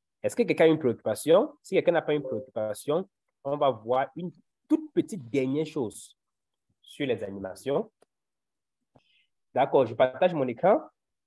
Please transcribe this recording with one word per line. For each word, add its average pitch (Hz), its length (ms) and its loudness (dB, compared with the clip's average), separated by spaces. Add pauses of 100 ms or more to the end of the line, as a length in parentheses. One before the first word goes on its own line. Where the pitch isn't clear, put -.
(220)
Est-ce 104 140 -2
que 240 80 2
quelqu'un 165 220 4
a 160 40 8
une 156 120 4
préoccupation ? 143 720 2 (100)
Si 185 140 -4
quelqu'un 165 160 4
n'a 156 100 2
pas 151 120 -2
une 151 100 -2
préoccupation, 131 840 -4 (360)
on 143 120 -4
va 143 140 2
voir 120 460 -2
une 175 160 -10 (360)
toute 311 240 0
petite 151 380 -4
dernière 135 360 0
chose 135 520 -8 (640)
sur - 240 -8
les 110 160 -2
animations. 101 720 -6 (1600)
D'accord, 139 320 4
je 117 80 -8
partage 139 400 2
mon 135 140 0
écran. 185 320 2 (460)